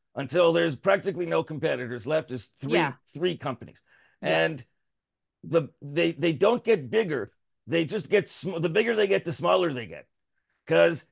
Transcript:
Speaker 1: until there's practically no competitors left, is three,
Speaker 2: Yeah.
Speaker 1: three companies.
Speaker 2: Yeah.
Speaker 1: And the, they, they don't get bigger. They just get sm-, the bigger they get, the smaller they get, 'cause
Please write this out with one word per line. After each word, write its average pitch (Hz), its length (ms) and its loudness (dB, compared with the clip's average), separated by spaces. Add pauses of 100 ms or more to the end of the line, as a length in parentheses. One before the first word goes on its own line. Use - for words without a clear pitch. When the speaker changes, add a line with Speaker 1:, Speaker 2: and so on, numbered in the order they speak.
(160)
Speaker 1:
until 165 380 2
there's 165 220 2
practically 180 500 0
no 165 180 0
competitors 127 640 -4
left, 156 240 -2
is 123 200 -10 (120)
three, 139 120 -4
Speaker 2:
Yeah. 151 200 2 (220)
Speaker 1:
three 170 200 -2
companies. - 460 -10 (400)
Speaker 2:
Yeah. 160 200 0
Speaker 1:
And 160 240 -2 (800)
the, 147 260 0 (120)
they, 160 300 -2
they 165 220 0
don't 208 300 2
get 160 280 0
bigger. 156 400 -2 (340)
They 165 180 0
just 165 260 -6
get 202 200 2
sm-, 170 320 -6
the 175 80 0
bigger 226 260 2
they 214 120 2
get, 190 180 0
the 170 80 -6
smaller 175 400 2
they 120 140 -8
get, 76 180 -16 (640)
'cause 170 440 4